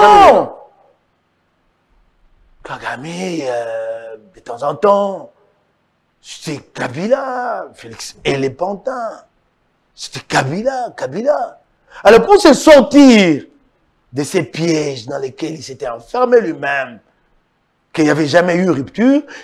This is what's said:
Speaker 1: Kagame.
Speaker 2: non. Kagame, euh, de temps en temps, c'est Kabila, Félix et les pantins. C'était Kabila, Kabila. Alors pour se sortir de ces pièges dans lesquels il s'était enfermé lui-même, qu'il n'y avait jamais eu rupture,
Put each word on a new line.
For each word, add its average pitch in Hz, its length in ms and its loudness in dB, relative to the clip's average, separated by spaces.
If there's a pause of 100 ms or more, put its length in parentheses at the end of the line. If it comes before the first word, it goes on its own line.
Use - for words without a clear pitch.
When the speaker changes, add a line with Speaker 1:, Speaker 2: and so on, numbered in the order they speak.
Speaker 1:
Kagame. 415 340 8
Speaker 2:
non. 190 180 0 (2000)
Kagame, 156 800 -12
euh, 113 720 -8 (180)
de - 60 -20
temps 120 220 -14
en 147 120 -4
temps, 196 560 -2 (920)
c'est - 520 -14
Kabila, 247 1000 -6
Félix - 500 -20
et 139 120 -2
les 135 140 -4
pantins. 202 720 -10 (760)
C'était - 320 -16
Kabila, 214 680 -6
Kabila. 240 640 -6 (420)
Alors 220 220 6
pour 403 160 4
se 311 120 6
sortir 247 920 6 (680)
de 131 100 -6
ces 165 200 -4
pièges 147 640 -6
dans 139 120 -10
lesquels 135 360 -10
il 139 80 -18
s'était 131 260 -12
enfermé 240 520 -2
lui-même, 139 600 -8 (920)
qu'il 160 120 0
n'y 147 60 2
avait 151 160 0
jamais 170 300 2
eu 180 140 0
rupture, 220 520 0 (220)